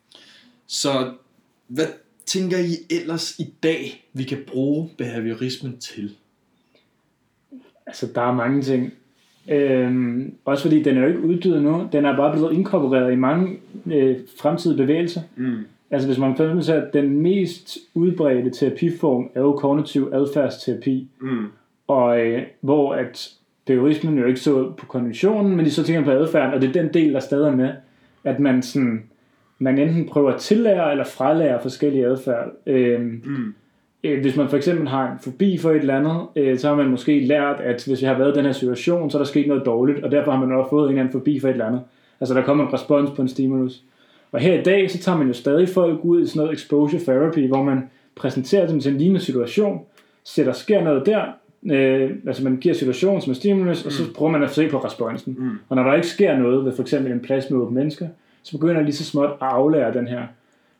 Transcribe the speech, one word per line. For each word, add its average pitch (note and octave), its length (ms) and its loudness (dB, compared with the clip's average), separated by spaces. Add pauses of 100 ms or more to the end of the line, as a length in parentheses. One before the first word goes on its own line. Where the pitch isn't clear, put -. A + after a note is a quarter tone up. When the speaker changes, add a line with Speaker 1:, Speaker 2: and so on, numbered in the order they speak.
(680)
Speaker 1:
så C3 440 -2 (580)
hvad D3 180 -2 (400)
tænker F#3 320 -2
I E3+ 420 -4
ellers D#3+ 380 -8
i D#3 80 -6 (160)
dag, D#3+ 500 -4
vi C3+ 120 -8
kan C3+ 220 -8
bruge D3 420 -2 (100)
behaviorismen A#2+ 800 -8
til? G#2 340 -12 (1700)
Speaker 2:
Altså, - 280 -10
der A#2+ 80 -2
er B2 100 0
mange B2+ 300 0
ting. B2+ 300 -2 (560)
Øhm, B2+ 840 0 (100)
også C#3 200 -2
fordi D#3 180 4
den C3+ 140 4
er B2+ 40 4
jo C3 80 4
ikke F3 120 0
uddød F3 360 2
endnu. D#3 360 0
Den C#3+ 120 2
er C#3 120 2
bare C#3+ 160 2
blevet D#3 200 0
inkorporeret C3+ 600 2
i B2+ 40 2
mange, E3 400 0 (360)
øh, C3+ 240 4 (240)
fremtidige D#3+ 380 0
bevægelser. E3 420 0 (160)
Speaker 3:
Mm. B2+ 200 -4 (340)
Speaker 2:
Altså, C3+ 180 -2
hvis B2+ 100 0
man C3+ 180 0
for D#3+ 80 2
eksempel D#3+ 200 0
ser, D3+ 180 0
at - 100 -10
den C#3+ 280 2
mest F3+ 580 -2 (160)
udbredte D#3 560 2
terapiform C3 840 -2
er B2+ 60 -2
jo C#3+ 120 4
kognitiv C#3+ 600 0
adfærdsterapi. C3+ 960 -2 (120)
Speaker 3:
Mm. B2 260 -6 (400)
Speaker 2:
Og, A#2+ 340 2
øh, A#2 220 -2 (180)
hvor C#3 340 2
at - 360 -8 (360)
behaviorismen D3 520 2
jo B2 80 2
ikke B2+ 140 0
så C3 300 0
på - 160 -18
konventionen, F#3 680 0
men D#3+ 80 2
de D3+ 60 2
så D3+ 140 0
tænker D#3 200 0
på C#3 60 2
adfærden, C#3 440 2
og B2+ 80 2
det C3 60 2
er E3 140 0
den D#3+ 120 -2
del, D#3 180 4
der C3+ 80 0
stadig C#3+ 280 0
er C3+ 80 2
med, B2+ 140 0 (540)
at C#3 160 -2
man C3 220 2
sådan, A#2+ 400 -2 (560)
man C3 200 0
enten D#3+ 300 0
prøver C#3 240 2
at - 80 -4
tillære G3+ 500 2
eller C#3 140 0
fralære C#3+ 580 0
forskellige C3 440 0
adfærd. B2+ 460 -2 (140)
Øhm, A#2+ 580 0
Speaker 3:
Mm. B2 300 -8 (500)
Speaker 2:
øh, C#3+ 160 0
hvis C3+ 160 0
man C#3 120 0
for C#3+ 80 0
eksempel D#3 320 0
har C3 240 -2
en B2+ 100 -12
fobi F3+ 360 0
for D#3+ 120 0
et D#3 100 4
eller C3+ 180 0
andet, D#3+ 280 0 (100)
øh, C3+ 220 2
så C#3+ 100 0
har D3 60 4
man C#3+ 140 2
måske C3+ 380 2
lært, C#3+ 340 0
at A#2+ 260 -4
hvis C3+ 160 -2
jeg C3 80 2
har B2+ 80 0
været C#3 140 4
i C#3+ 40 2
den C#3+ 80 2
her C#3 80 2
situation, C3 580 -2
så C#3+ 80 -2
er C#3+ 40 0
der C3+ 40 -2
sket C#3+ 220 0
noget C#3 180 0
dårligt, B2+ 380 2
og B2+ 60 -2
derfor C#3+ 220 2
har C3 140 2
man C3 100 0
også C3 140 0
fået D3 140 4
en C#3 40 2
eller C3+ 120 2
anden C3 120 0
fobi C3 280 0
for C3+ 80 0
et C3 40 2
eller A#2 140 -2
andet. B2+ 160 -4 (380)
Altså, B2+ 140 -2
der B2+ 80 2
kommer C#3+ 240 2
en - 60 -6
respons C#3+ 440 2
på C#3 60 -2
en B2+ 60 0
stimulus. C3 540 -2 (500)
Og A#2 80 -2
her E3 200 4
i - 20 -4
dag, F#3+ 280 2
så F3+ 80 -6
tager F3 200 0
man C#3 80 2
jo B2 60 0
stadig D3 360 2
folk E3+ 360 0
ud E3+ 180 4
i C#3+ 40 0
sådan - 140 -2
noget D#3 140 -2
exposure D3 480 0
therapy, C#3 460 2
hvor C3+ 140 2
man C3 280 -2 (260)
præsenterer E3 500 0
dem D#3+ 140 0
til C#3 120 0
en C#3 60 -2
lignende F3+ 220 4
situation, B2+ 640 -2 (400)
ser, - 200 0
der C#3+ 80 0
sker G3 320 0
noget C#3+ 220 2
der, G#3 160 2 (480)
øh, C3+ 400 2 (160)
altså C3 180 -4
man B2+ 120 0
giver D#3 180 0
situationen E3 480 0
som E3 80 -4
en E3 40 0
stimulus, F3+ 520 0
og D3 60 -6
så C#3+ 120 -4
Speaker 3:
Mm. D3+ 100 -10
Speaker 2:
prøver D3+ 180 0
man D3 100 2
at C3+ 80 0
se D#3 180 2
på C#3 100 -2
responsen. A2+ 600 -6
Speaker 3:
Mm. B2+ 120 -6 (180)
Speaker 2:
Og C3 80 0
når B2+ 60 4
der C3 120 4
ikke E3 120 2
sker E3+ 320 2
noget B2+ 260 2
ved C3 120 -2
for B2+ 60 -2
eksempel C3 300 -2
en A#2+ 80 -2
plads C3+ 300 -2
med C3+ 80 0
otte A#2 160 -2
mennesker, D3+ 340 -4 (340)
så - 160 -20
begynder E3 200 2
de D3+ 60 2
lige D3 120 -2
så D#3 80 -8
småt C#3+ 260 0
at C#3+ 100 -10
aflære C3 540 2
den A#2+ 140 -2
her. A#2+ 140 -6 (580)